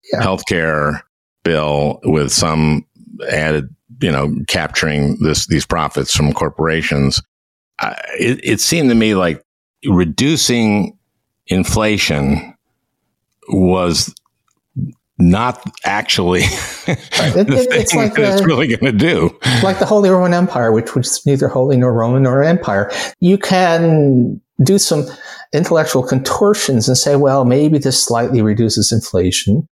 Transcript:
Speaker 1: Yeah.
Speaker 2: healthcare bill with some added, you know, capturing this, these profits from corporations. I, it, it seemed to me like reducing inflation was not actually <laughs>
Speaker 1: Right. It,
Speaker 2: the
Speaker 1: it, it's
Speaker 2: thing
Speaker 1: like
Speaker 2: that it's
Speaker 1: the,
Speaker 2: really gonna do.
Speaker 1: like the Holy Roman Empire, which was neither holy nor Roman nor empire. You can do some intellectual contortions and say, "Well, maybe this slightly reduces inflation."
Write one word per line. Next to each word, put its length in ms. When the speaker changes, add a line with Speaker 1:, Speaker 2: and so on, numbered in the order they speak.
Speaker 1:
Yeah. 80
Speaker 2:
healthcare 800
bill 600
with 280
some 540
added, 400
you 100
know, 240
capturing 720
this, 260
these 200
profits 480
from 180
corporations. 880
I, 200
it, 260
it 160
seemed 280
to 60
me 200
like 280
reducing 1080
inflation 1080
was 680
not 440
actually 580
<laughs> 460
Speaker 1:
Right. 480
It, 100
Speaker 2:
the 100
Speaker 1:
it, 140
it's 220
Speaker 2:
thing 80
Speaker 1:
like 140
Speaker 2:
that 180
it's 80
Speaker 1:
the, 60
Speaker 2:
really 300
gonna 140
do. 480
Speaker 1:
like 160
the 80
Holy 240
Roman 240
Empire, 380
which 240
was 280
neither 220
holy 300
nor 160
Roman 320
nor 180
empire. 480
You 180
can 1000
do 140
some 260
intellectual 500
contortions 840
and 100
say, 160
"Well, 300
maybe 340
this 260
slightly 380
reduces 480
inflation." 840